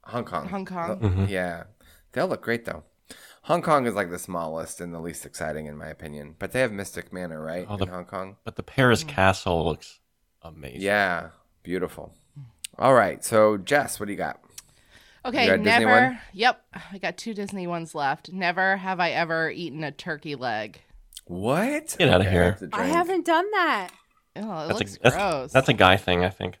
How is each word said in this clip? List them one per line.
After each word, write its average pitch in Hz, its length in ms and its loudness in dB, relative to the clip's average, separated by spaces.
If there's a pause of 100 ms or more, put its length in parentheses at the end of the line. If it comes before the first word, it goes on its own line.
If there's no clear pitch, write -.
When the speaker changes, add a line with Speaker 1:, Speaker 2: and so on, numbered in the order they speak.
Speaker 1:
Hong 80 180 -8
Kong? 80 240 -8
Speaker 2:
Hong 190 180 -8
Kong. 170 340 -8
Speaker 1:
The- 113 100 0
Speaker 3:
Mm-hmm. 95 160 2
Speaker 1:
Yeah. 90 380 -4 (500)
They'll 156 140 -2
look 156 140 -4
great, 117 220 -4
though. 80 200 -10 (600)
Hong 165 180 0
Kong 147 260 2
is, 107 80 -2
like, 98 140 -2
the 87 100 -8
smallest 82 640 -8
and 87 120 -10
the 82 60 -10
least 82 260 -10
exciting, 76 400 -8
in 73 120 -12
my 78 100 -14
opinion. 76 520 -14
But - 140 -8
they 127 80 0
have 120 100 0
Mystic 98 400 -10
Manor, 87 300 -10
right, 85 280 -8
Speaker 3:
Oh, 104 40 -6
Speaker 1:
in 98 80 -6
Speaker 3:
the, 95 60 2
Speaker 1:
Hong 90 180 -12
Kong? 95 380 -12
Speaker 3:
but 110 120 -12
the - 80 -8
Paris 123 400 4
Speaker 2:
Mm. 76 60 -10
Speaker 3:
castle 92 560 2
looks - 340 -6 (420)
amazing. 76 400 -14
Speaker 1:
Yeah, 95 480 0 (320)
beautiful. 87 520 -6 (680)
All 127 140 6
right, 101 300 4
so, 107 340 4
Jess, 135 420 -2
what 107 80 -4
do 101 60 -6
you 85 40 -8
got? 82 220 -6 (840)
Speaker 2:
Okay, 254 200 -2
Speaker 1:
You 220 80 4
got 190 80 6
a 214 40 -2
Disney 226 220 6
Speaker 2:
never. 247 220 8
Speaker 1:
one? 247 120 -4 (140)
Speaker 2:
Yep, 233 280 2 (320)
I 196 40 -14
got 180 200 -4
two 226 180 -8
Disney 196 320 -6
ones 170 260 -6
left. 143 380 -4
Never 190 460 0
have 190 220 -4
I 170 120 2
ever 160 400 0
eaten 156 320 -8
a 143 80 -6
turkey 151 440 -10
leg. 110 460 -6 (440)
Speaker 1:
What? 170 760 -2
Speaker 3:
Get 165 100 6
outta 90 120 8
Speaker 1:
Okay, 98 60 4
I 92 40 2
Speaker 3:
here. 87 140 6
Speaker 1:
have 90 140 2
to 95 140 -10
Speaker 4:
I - 40 -4
Speaker 1:
drink. 294 160 0
Speaker 4:
haven't 349 320 0
done 349 260 2
that. 285 380 0 (480)
Speaker 2:
Oh, 190 40 -10
it 170 260 -6
Speaker 3:
That's 208 120 0
Speaker 2:
looks 101 160 -6
Speaker 3:
a, - 80 -20
that's, 131 120 6
Speaker 2:
gross. 165 360 -2
Speaker 3:
that's 131 180 4
a 127 40 4
guy 95 240 8
thing, 90 280 2
I 92 40 0
think. 95 300 -8